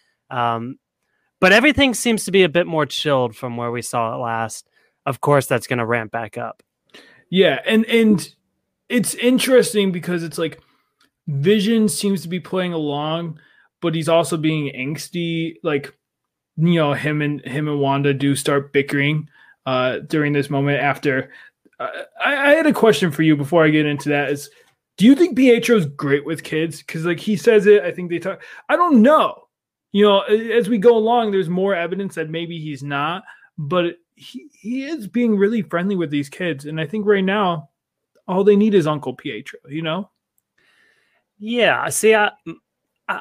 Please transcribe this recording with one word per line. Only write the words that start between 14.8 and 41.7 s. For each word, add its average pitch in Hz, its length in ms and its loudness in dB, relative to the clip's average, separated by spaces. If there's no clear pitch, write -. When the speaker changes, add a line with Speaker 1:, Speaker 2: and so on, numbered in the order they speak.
Speaker 2:
Like, 147 340 -4
you 170 180 2
know, 151 200 2
him 151 280 -4
and, 147 220 -4
him 151 240 -6
and 147 100 -2
Wanda 139 340 0
do 139 220 0
start 139 380 -2
bickering, 143 560 0
uh, 127 320 -2
during 147 340 -2
this 143 180 -2
moment 143 300 0
after. 135 500 -2
Uh, - 100 -8
I, 285 280 2
I - 20 6
had 320 120 4
a 294 60 4
question 208 380 2
for 147 120 -2
you 156 140 4
before 143 260 2
I 156 60 4
get 151 160 2
into 147 240 -4
that 143 220 0
is, 139 180 -8
do 180 80 2
you 254 100 8
think 339 220 2
Pietro's 233 480 4
great 143 400 -2
with 151 180 -8
kids? 160 400 -6
'Cause, 160 220 -10
like, 175 160 -2
he 214 160 -2
says 214 300 4
it, 208 160 6
I 180 80 -6
think 180 180 -8
they 165 100 -4
talk, 185 240 -10
I 285 60 2
don't 320 260 4
know. 262 400 4
You 202 140 4
know, 196 200 4
a-, 220 300 0
as 208 140 0
we 240 80 2
go 233 180 6
along, 226 360 0
there's 190 180 -2
more 190 240 0
evidence 180 400 -6
that 160 160 -8
maybe 170 280 -8
he's 151 240 -10
not, 143 420 -6
but 170 380 -2
he, - 380 -20
he 254 320 -8
is 277 220 -10
being 226 300 0
really 208 240 2
friendly 185 360 -4
with 165 140 -4
these 143 200 -4
kids. 156 340 -6
And 156 160 -8
I 156 60 -6
think 208 180 -6
right 196 180 2
now, 190 460 -2
all 190 160 0
they 202 140 6
need 208 160 4
is 180 140 4
Uncle 151 260 -2
Pietro, - 560 -12
you 147 140 -10
know? 170 260 -6
Speaker 1:
Yeah, 202 520 0